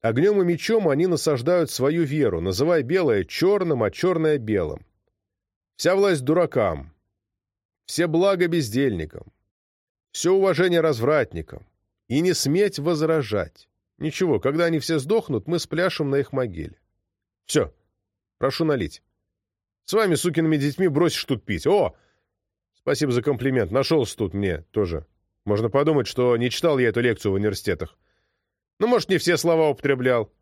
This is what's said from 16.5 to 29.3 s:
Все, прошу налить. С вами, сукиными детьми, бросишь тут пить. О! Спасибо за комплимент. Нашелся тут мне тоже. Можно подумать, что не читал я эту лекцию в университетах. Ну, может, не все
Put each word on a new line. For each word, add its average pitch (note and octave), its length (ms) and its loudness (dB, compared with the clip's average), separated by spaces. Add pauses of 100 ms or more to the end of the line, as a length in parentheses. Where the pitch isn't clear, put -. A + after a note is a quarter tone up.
Все, G#2+ 280 0 (640)
прошу C3+ 260 -2
налить. C3 380 -2 (840)
С - 100 -8
вами, G3+ 200 2
сукиными D#3+ 440 0
детьми, D3 300 0
бросишь D#3 360 0
тут B2 200 -4
пить. F#2 220 -4
О! D#3+ 300 2 (760)
Спасибо C#3+ 380 -2
за A#2+ 100 0
комплимент. B2 480 0
Нашелся C3+ 460 0
тут F#2 180 -4
мне F#2 280 -2 (100)
тоже. E2+ 340 -2 (380)
Можно G#2 260 0
подумать, C#3+ 360 2
что B2 300 0
не A#2+ 140 -2
читал D3+ 280 0
я B2 100 2
эту A2+ 120 -2
лекцию A2+ 320 0
в F#2+ 40 0
университетах. G2 600 -4 (840)
Ну, G#3+ 100 0
может, A#3+ 200 2
не F3+ 100 2
все E3+ 180 2